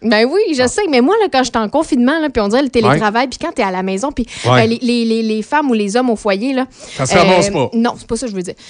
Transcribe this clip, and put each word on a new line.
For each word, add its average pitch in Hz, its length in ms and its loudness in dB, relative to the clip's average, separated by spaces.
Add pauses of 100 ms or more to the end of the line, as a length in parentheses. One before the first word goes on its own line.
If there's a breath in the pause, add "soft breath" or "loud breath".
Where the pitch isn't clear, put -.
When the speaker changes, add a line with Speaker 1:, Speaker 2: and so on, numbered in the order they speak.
Speaker 1:
Ben 220 280 2
oui, 381 240 0
je 254 80 0
Speaker 2:
Ah. 247 60 2
Speaker 1:
sais, 415 200 -4
mais 262 120 2
moi, 330 200 2
là, 392 120 2
quand 262 100 2
j'étais 247 160 -2
en 220 100 -2
confinement, 285 520 0
là, 302 100 -2
puis 240 100 -2
on 202 60 0
dirait 233 160 2
le 277 60 0
télétravail, 233 560 2
Speaker 2:
Ouais. 262 40 -4
Speaker 1:
puis - 160 -14
quand 339 80 -6
t'es 240 120 -2
à 190 80 -2
la 185 100 -4
maison, 196 300 -4
puis, 240 120 -4 (220 loud breath)
Speaker 2:
Ouais. 139 160 6
Speaker 1:
euh, 226 40 4
les, 233 140 0
les, 240 240 0
les, 226 200 0
les 220 180 -2
femmes 294 260 0
ou 240 60 2
les 208 220 0
hommes 254 140 2
au 220 60 0
foyer, 208 360 -2
là, 262 160 -2 (280 loud breath)
Speaker 2:
Ça 135 100 -2
se 190 120 2
ramasse 180 300 4
Speaker 1:
euh, - 40 -4
Speaker 2:
pas. 131 220 -2
Speaker 1:
non, 233 240 0
c'est - 80 -20
pas 240 100 -6
ça 254 100 -6
que 226 40 -6
je 196 60 -8
veux 185 60 -4
dire. 180 120 -10 (160 loud breath)